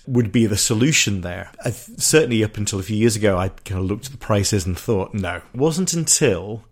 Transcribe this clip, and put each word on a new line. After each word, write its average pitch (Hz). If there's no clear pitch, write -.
would 120
be 113
the 107
solution 107
there. 90
I 131
th-, -
certainly 120
up 107
until 104
a 95
few 107
years 110
ago, 104
I 92
kind -
of 95
looked 104
at -
the -
prices 101
and 87
thought, 101
"No." 90
It -
wasn't 160
until 110